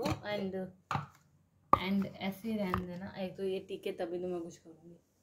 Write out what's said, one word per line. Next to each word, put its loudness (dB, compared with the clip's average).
को 0
and, 0
and 2
ऐसे -2
ही 2
रहने 2
देना। -8
एक -4
तो -2
ये 0
टीके -6
तभी -4
तो -2
मैं -2
कुछ -10
करूँगी, -20